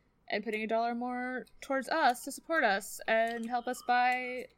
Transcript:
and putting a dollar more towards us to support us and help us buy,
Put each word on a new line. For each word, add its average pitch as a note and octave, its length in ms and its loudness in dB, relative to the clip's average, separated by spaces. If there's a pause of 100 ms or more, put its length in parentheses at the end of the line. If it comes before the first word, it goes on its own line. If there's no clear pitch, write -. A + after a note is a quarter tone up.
(300)
and G#3 160 -2
putting G#3+ 160 -2
a A3 60 -4
dollar A#3 280 0
more B3 500 -6 (140)
towards C4+ 300 -2
us C#4+ 340 4
to C#4+ 80 -8
support D#4+ 320 0
us D4 440 0
and A3+ 420 0
help A#3+ 180 -2
us B3 180 -4
buy, B3 600 2 (120)